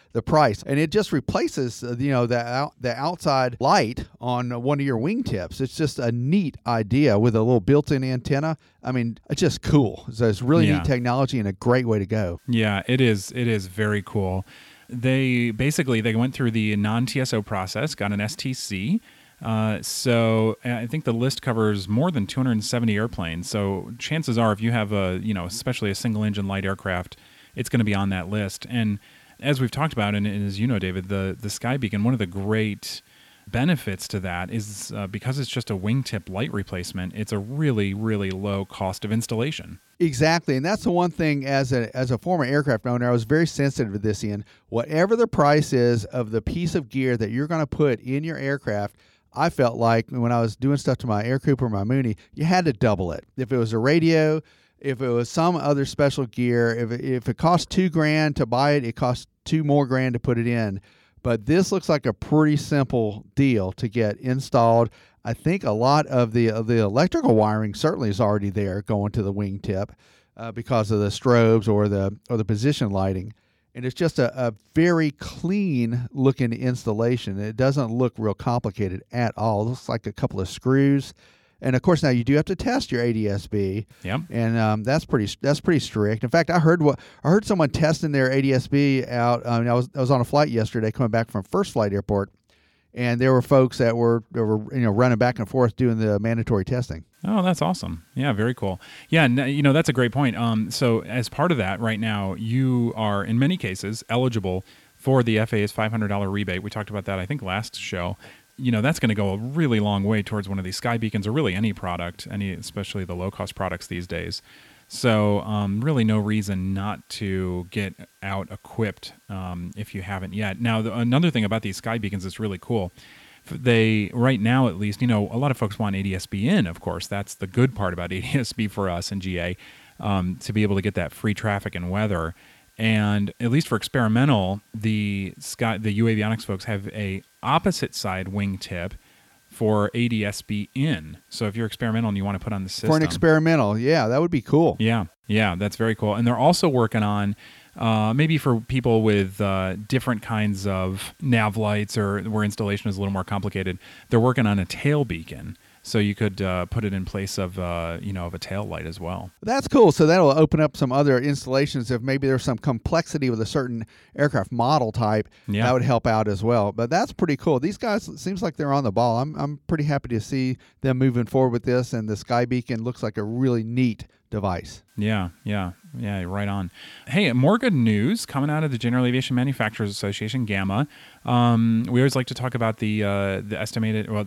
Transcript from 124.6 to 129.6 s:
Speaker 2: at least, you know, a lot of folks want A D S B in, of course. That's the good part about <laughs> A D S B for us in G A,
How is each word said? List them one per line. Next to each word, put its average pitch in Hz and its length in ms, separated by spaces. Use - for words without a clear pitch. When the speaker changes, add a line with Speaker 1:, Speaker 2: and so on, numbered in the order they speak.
Speaker 2:
at 87 100
least, 101 240
you 123 60
know, 104 240
a 113 60
lot 127 120
of 113 80
folks 104 220
want 101 160
A 95 80
D 98 100
S 90 140
B 104 200
in, 165 200
of 82 120
course. 87 280
That's 101 260
the - 140
good 120 260
part 101 200
about 87 180
<laughs> - 0
A 92 100
D 123 140
S 127 180
B 110 140
for 98 200
us 87 240
in 101 80
G 90 200
A, 90 180